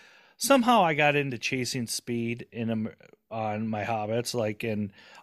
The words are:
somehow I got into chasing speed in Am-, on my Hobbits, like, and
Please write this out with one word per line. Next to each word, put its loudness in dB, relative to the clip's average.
somehow 6
I 4
got 4
into 0
chasing -4
speed -4
in -4
Am-, -2
on -4
my -4
Hobbits, -2
like, -2
and -4